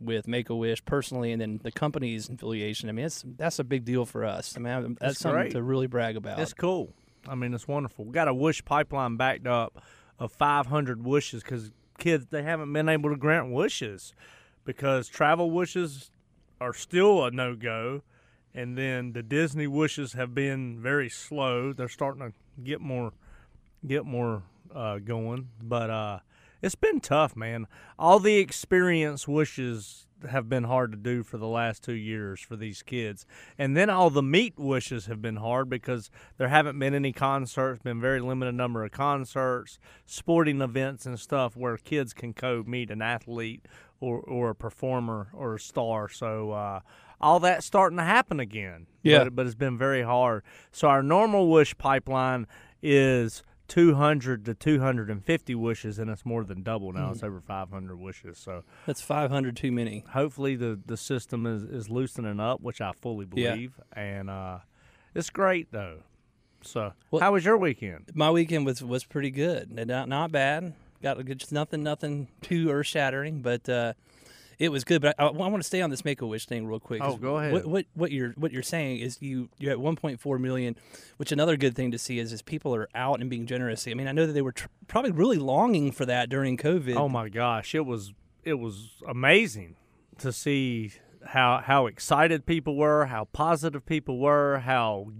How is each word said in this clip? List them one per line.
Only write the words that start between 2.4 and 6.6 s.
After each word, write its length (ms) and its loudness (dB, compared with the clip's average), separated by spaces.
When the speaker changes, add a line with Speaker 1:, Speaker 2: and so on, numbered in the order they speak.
Speaker 1:
I 40 -6
mean, 120 -4
that's, 180 -8
that's 220 -2
a 40 -4
big 220 -2
deal 200 0
for 200 -4
us. 320 -6
I 20 -10
mean, 400 -4
that's 140 0
Speaker 2:
It's 80 -8
Speaker 1:
something 200 2
Speaker 2:
great. 120 -2
Speaker 1:
to 80 -2
really 260 0
brag 300 -2
about. 220 -6
Speaker 2:
It's 140 -4
cool. 380 -2